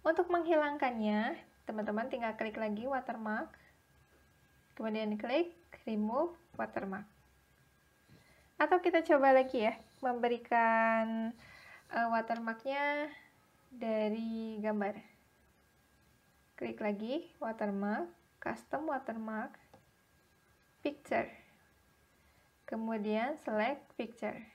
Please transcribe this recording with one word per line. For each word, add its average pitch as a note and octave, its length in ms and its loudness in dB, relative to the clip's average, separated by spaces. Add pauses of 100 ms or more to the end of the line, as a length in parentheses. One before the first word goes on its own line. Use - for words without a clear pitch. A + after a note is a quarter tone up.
Untuk F4 320 2
menghilangkannya, D4 1040 2 (320)
teman-teman G#3+ 400 -2
tinggal A#3 320 -4
klik A3 160 -4
lagi A3 320 -4
watermark, A#3 640 -4 (1200)
kemudian G#3+ 480 -4
klik D4 320 0 (320)
remove A#3 480 -2 (240)
watermark. G3 480 -6 (1500)
Atau D#4 240 4
kita E4+ 240 4
coba C4+ 320 8
lagi C4 320 4
ya, A3+ 80 -2 (240)
memberikan, A3+ 1400 2 (560)
eh, A#3 160 0
watermarknya B3 1040 -2 (560)
dari A3+ 960 -2
gambar. G#3 340 0 (1600)
Klik A3+ 220 -8
lagi A3 480 -4 (160)
watermark, G#3+ 640 -2 (320)
custom C#4 500 -6
watermark, A3+ 680 -6 (1200)
picture. - 460 -4 (1400)
Kemudian A3 800 -2
select A3+ 400 0 (160)
picture. A3 400 -8 (160)